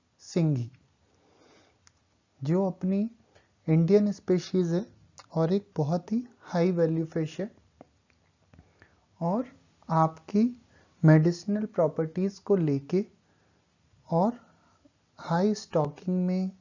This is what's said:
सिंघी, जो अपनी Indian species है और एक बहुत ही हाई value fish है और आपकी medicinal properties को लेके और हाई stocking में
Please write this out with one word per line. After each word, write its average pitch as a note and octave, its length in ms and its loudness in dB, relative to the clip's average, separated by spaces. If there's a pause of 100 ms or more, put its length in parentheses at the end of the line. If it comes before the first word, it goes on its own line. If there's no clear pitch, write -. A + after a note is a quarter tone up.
(180)
सिंघी, C#3+ 520 -2 (1700)
जो F3 240 -2
अपनी F#3+ 440 -4 (580)
Indian F#3+ 440 4
species F3+ 600 -2
है F#3 260 -6 (360)
और D#3+ 180 0
एक G3+ 240 -2
बहुत E3 360 -2
ही A#3+ 140 -4 (140)
हाई F3+ 320 0
value E3 320 0
fish D#3+ 360 -6
है G#3+ 100 -8 (1700)
और G3 260 -4 (440)
आपकी E3 720 0 (420)
medicinal E3+ 600 4
properties E3 720 -2
को - 180 0
लेके D#3 500 -2 (1040)
और G3 220 0 (840)
हाई F#3+ 360 -2
stocking F3+ 720 -4
में F#3 240 -4 (100)